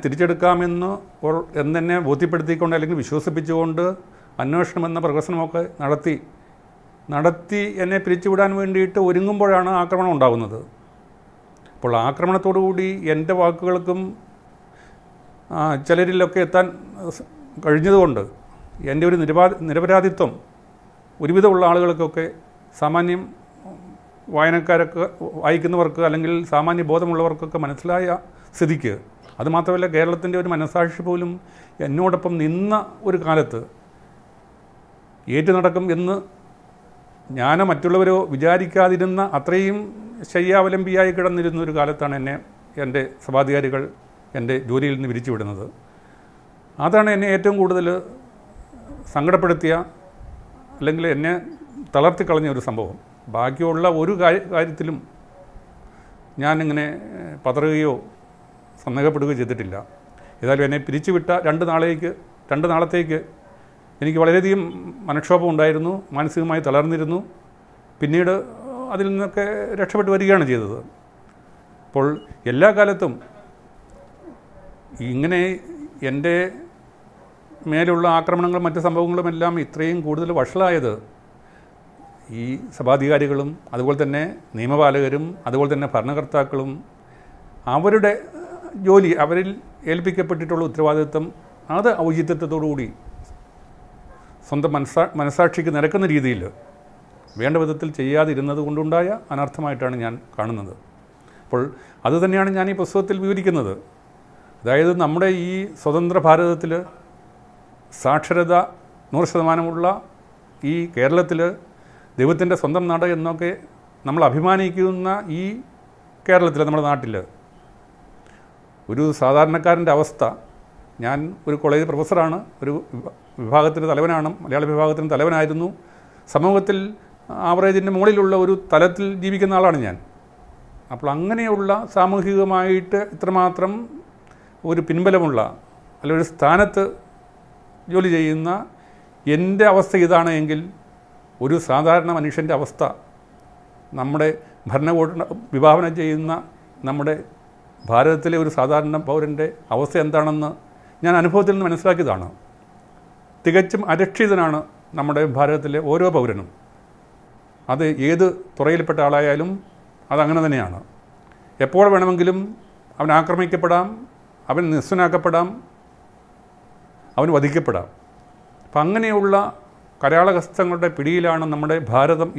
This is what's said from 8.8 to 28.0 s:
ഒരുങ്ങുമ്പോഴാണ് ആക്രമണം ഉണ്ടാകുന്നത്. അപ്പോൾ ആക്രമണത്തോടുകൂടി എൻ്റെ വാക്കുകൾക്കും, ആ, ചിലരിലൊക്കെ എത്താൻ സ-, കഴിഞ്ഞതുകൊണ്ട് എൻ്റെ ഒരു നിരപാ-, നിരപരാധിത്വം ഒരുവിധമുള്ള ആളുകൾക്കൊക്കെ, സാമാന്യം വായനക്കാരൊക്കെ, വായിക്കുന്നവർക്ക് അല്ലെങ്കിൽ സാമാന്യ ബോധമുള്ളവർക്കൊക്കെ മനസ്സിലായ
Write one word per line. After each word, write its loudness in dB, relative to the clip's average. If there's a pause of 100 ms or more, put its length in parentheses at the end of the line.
ഒരുങ്ങുമ്പോഴാണ് 2 (120)
ആക്രമണം 0
ഉണ്ടാകുന്നത്. 2 (1200)
അപ്പോൾ -2 (160)
ആക്രമണത്തോടുകൂടി 0 (260)
എൻ്റെ -2
വാക്കുകൾക്കും, 0 (1500)
ആ, -6 (260)
ചിലരിലൊക്കെ 2
എത്താൻ 4 (500)
സ-, -18 (400)
കഴിഞ്ഞതുകൊണ്ട് 4 (720)
എൻ്റെ 0
ഒരു 4
നിരപാ-, 4 (120)
നിരപരാധിത്വം 2 (880)
ഒരുവിധമുള്ള 6
ആളുകൾക്കൊക്കെ, 2 (520)
സാമാന്യം 0 (1120)
വായനക്കാരൊക്കെ, 2 (380)
വായിക്കുന്നവർക്ക് 0
അല്ലെങ്കിൽ 0 (200)
സാമാന്യ 0
ബോധമുള്ളവർക്കൊക്കെ 0
മനസ്സിലായ -4 (500)